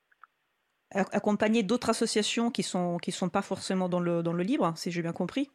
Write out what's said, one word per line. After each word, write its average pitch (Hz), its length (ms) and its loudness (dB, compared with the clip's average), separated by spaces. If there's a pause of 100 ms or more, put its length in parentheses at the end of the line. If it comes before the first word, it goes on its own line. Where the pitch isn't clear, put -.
(920)
Ac-, 202 200 0
accompagner 214 500 2
d'autres 226 260 0
associations 226 640 2
qui 190 120 -2
sont, 175 340 -2
qui 175 160 -4
sont 180 160 0
pas 196 120 0
forcément 185 460 -2
dans 180 140 0
le, 170 200 2
dans 170 120 0
le 175 100 0
libre, 202 320 2
si - 160 -6
j'ai 170 100 -4
bien 165 120 -4
compris, 262 420 -4